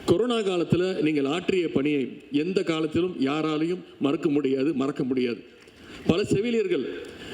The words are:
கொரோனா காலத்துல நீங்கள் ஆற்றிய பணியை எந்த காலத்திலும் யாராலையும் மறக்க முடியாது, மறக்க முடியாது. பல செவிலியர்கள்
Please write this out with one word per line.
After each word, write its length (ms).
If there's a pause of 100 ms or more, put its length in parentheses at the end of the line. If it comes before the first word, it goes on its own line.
கொரோனா 320
காலத்துல 640
நீங்கள் 220
ஆற்றிய 440
பணியை 400 (240)
எந்த 300
காலத்திலும் 580
யாராலையும் 580 (220)
மறக்க 280
முடியாது, 460
மறக்க 300
முடியாது. 340 (680)
பல 180
செவிலியர்கள் 640 (460)